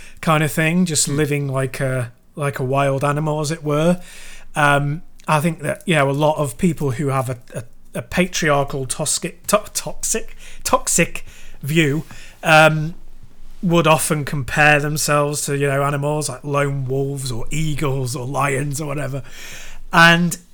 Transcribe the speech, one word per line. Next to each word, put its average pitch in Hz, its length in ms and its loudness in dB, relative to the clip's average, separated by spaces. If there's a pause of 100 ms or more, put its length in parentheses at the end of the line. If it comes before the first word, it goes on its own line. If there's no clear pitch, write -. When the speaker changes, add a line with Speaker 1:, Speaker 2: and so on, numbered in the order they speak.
(200)
Speaker 1:
kind 156 220 2
of 156 80 2
thing, 170 360 2
just 156 200 0
Speaker 2:
Hmm. 143 100 -2
Speaker 1:
living 143 320 0
like 135 300 -2
a, 131 340 -2 (220)
like 143 240 -4
a 135 60 -2
wild 135 400 2
animal, 151 360 0
as 147 100 -2
it 160 120 -6
were. 156 380 2 (560)
Um, 147 460 4 (260)
I 156 120 4
think 160 200 0
that, 143 260 -4
you 180 80 2
know, 139 160 4
a - 20 0
lot 151 240 2
of 147 220 -4
people 151 340 0
who 139 160 -2
have 131 220 -2
a, 123 80 -6 (160)
a, 120 100 -8 (300)
a - 80 -4
patriarchal 143 840 0
toxic, - 600 -4
to-, - 260 0
toxic, - 640 -4 (280)
toxic - 600 0 (380)
view, 151 420 2 (380)
um, 156 520 6 (680)
would 170 240 4
often 151 400 2
compare 147 520 4
themselves 147 680 0
to, 143 100 -2
you 143 100 2
know, 139 160 0
animals 143 460 0
like 127 160 -10
lone 143 400 0
wolves 135 480 -2
or - 180 -2
eagles 139 640 0
or 127 120 -6
lions 139 520 -2
or 156 80 -4
whatever. 135 360 -4 (680)
And 170 460 6 (180)